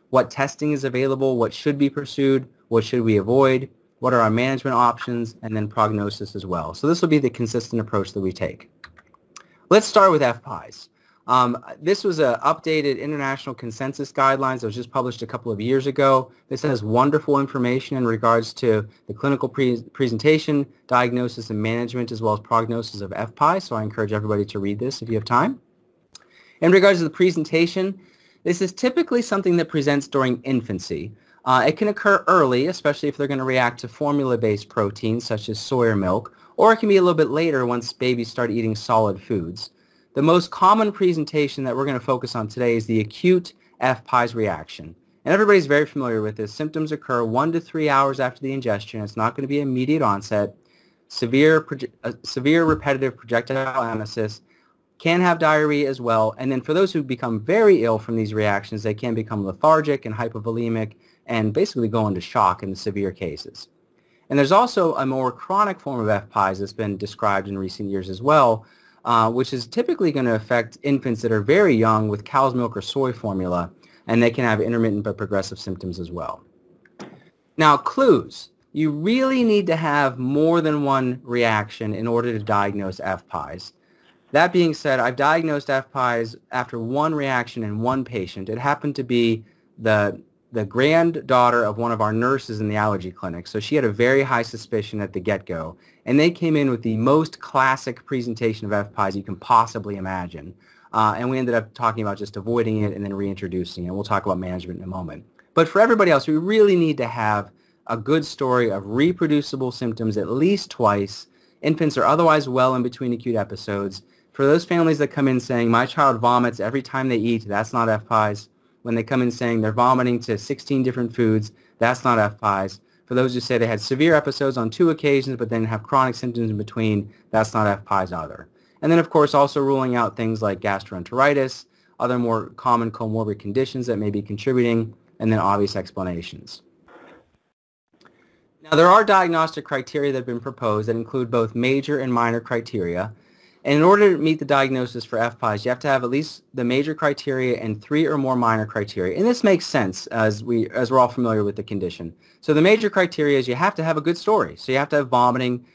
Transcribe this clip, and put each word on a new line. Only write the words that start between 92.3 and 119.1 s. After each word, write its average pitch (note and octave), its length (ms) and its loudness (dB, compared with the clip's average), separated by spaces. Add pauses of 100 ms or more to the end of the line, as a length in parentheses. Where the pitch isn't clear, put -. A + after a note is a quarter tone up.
in G#2+ 80 -4
the G#2 80 -2
allergy G2 360 -2
clinic. F2 340 -10
So G#2+ 140 -8
she D3 160 -2
had C3 80 2
a G#2+ 60 0
very B2 320 2
high B2+ 200 -2
suspicion G#2+ 580 -8
at G2 120 -8
the F#2+ 80 -6
get-go. F2 560 -6 (280)
And C3+ 160 2
they E3+ 100 4
came E3 260 0
in C#3 140 2
with A2+ 120 -2
the A2+ 140 -2
most C#3+ 440 0
classic C3 640 -2
presentation A#2 600 -4
of G2+ 60 -6
F G2+ 200 -2
pies G2 240 -2
you G2 60 -8
can F#2+ 140 -10
possibly A2+ 600 0
imagine. F2+ 560 -8 (400)
Uh, A2 240 2
and B2 140 -4
we C3 80 -2
ended B2 160 0
up A2 180 -2
talking A2 300 -2
about G2+ 160 -4
just G2+ 180 -12
avoiding A2 460 -2
it G2+ 120 -2
and G2+ 100 -8
then G2 100 -6
reintroducing F#2 720 -6
it. F2+ 40 -8
We'll G2+ 140 -6
talk G2+ 220 -2
about F2+ 120 -2
management F2+ 420 -8
in F#2+ 40 -14
a F#2 40 -12
moment. F2+ 360 -12 (300)
But E3 140 4
for G3 120 4
everybody G#3+ 300 6
else, C#3 160 4
we D#3 100 2
really G3+ 400 4
need D#3+ 220 2
to A#2+ 80 -2
have G#2+ 460 -2 (340)
a A#2 100 -2
good C#3+ 280 0
story B2+ 460 0
of G2 160 -4
reproducible C#3+ 840 0
symptoms A2+ 460 -4
at F#2 120 -2
least E3 420 0
twice. G2+ 580 -2 (340)
Infants D3+ 340 0
are A#2+ 80 2
otherwise D#3 440 4
well B2+ 260 2
in B2 80 0
between B2 300 -4
acute A#2 240 -4
episodes. G2+ 640 -6 (300)
For C#3 120 -2
those D#3+ 220 4
families E3 320 2
that C#3+ 100 0
come C#3 200 0
in B2+ 120 0
saying, A#2+ 300 0
"My A#2+ 160 4
child C3 340 2
vomits A#2+ 400 2
every B2 220 -4
time C3 260 -4
they A#2+ 80 0
eat," A2 320 -2
that's G#2 240 -2
not A#2 160 0
F G#2+ 180 0
pies. G#2+ 440 0 (320)
When A#2+ 120 -4
they A2+ 80 0
come B2+ 200 -2